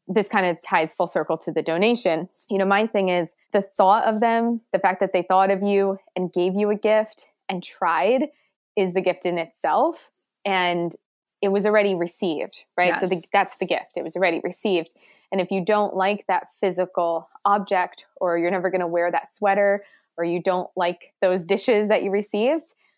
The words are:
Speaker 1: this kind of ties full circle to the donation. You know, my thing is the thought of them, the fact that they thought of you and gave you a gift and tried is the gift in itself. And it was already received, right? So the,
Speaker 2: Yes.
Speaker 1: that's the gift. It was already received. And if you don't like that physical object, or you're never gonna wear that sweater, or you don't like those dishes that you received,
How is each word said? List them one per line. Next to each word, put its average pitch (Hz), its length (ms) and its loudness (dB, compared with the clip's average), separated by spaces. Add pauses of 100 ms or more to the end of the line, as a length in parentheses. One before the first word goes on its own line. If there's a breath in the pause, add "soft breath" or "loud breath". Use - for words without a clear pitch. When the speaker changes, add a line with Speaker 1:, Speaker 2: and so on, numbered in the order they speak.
Speaker 1:
this 196 220 0
kind 190 180 2
of 170 160 -2
ties 160 320 0
full 175 140 -2
circle 160 300 -2
to - 120 -10
the 156 120 -2
donation. 175 640 0 (200)
You 196 100 -2
know, 196 60 0
my 202 220 2
thing 196 220 0
is 175 260 -2 (180)
the 202 100 2
thought 196 440 2
of 220 140 0
them, 233 400 0 (120)
the 190 60 0
fact 190 220 0
that 190 120 0
they 175 100 0
thought 190 280 2
of 190 120 0
you 196 360 0 (160)
and 180 180 -4
gave 185 220 0
you 208 160 0
a 214 60 0
gift 214 500 -2 (220)
and 190 140 -6
tried 190 640 0 (480 soft breath)
is 190 180 0
the 190 60 2
gift 180 260 -2
in 175 120 -2
itself. 185 720 -2 (340)
And 175 500 -2 (480)
it 202 60 0
was 196 180 2
already 208 300 2
received, 175 640 -4 (160)
right? 180 240 2
So 185 80 0
the, 185 80 0
Speaker 2:
Yes. 165 160 -10
Speaker 1:
that's 196 240 0
the 190 100 -4
gift. - 300 -6
It 165 80 -4
was 165 100 -10
already 180 300 0
received. 180 480 -4 (400 loud breath)
And 190 80 0
if 180 100 -4
you 190 140 -2
don't 208 320 0
like 202 320 -2
that 180 200 -2 (120)
physical 175 640 -2 (180)
object, 196 600 0 (120)
or 170 220 0
you're 170 140 0
never 185 180 -2
gonna 180 160 -2
wear 170 240 0
that - 220 -4
sweater, 202 480 2 (360 loud breath)
or 170 80 -4
you 170 180 -2
don't 180 340 -2
like 180 460 -4
those 185 220 2
dishes 208 440 2
that 202 140 2
you 196 80 -4
received, 214 640 -2 (240)